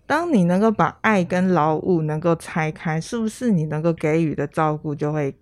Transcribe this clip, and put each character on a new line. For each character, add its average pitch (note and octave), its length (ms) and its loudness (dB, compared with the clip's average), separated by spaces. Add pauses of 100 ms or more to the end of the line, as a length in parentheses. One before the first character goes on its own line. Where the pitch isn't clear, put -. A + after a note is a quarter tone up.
当 E4 240 0
你 G3+ 120 4
能 F3 160 2
够 A3 120 4
把 F3 300 0
爱 G#3 220 2
跟 F#3 260 0
劳 D#3 280 2
务 E3 260 2
能 D3+ 160 -2
够 E3+ 160 2
拆 D#3 360 -4
开， D#3 300 -4
是 - 160 -6
不 A3 100 -2
是 A#3+ 240 -2
你 D#3+ 140 2
能 D3+ 160 -4
够 E3+ 120 2
给 D#3+ 300 0
予 D3+ 120 -2
的 C#3+ 120 -2
照 D3+ 300 -2
顾 D3 160 -6
就 D3 180 -4
会 D3 200 -2 (100)